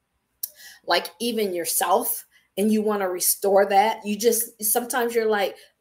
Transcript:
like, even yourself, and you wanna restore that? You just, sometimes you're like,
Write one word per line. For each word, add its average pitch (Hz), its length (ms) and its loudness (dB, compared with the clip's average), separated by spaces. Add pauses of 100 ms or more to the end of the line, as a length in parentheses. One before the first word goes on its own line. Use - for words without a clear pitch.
(840)
like, 175 220 0 (120)
even 220 340 -2
yourself, 180 720 -2 (320)
and 214 140 2
you 214 100 2
wanna 202 280 0
restore 190 560 2
that? 202 400 2
You 208 120 -2
just, 220 460 0
sometimes 240 500 -2
you're 226 160 0
like, 202 280 0 (240)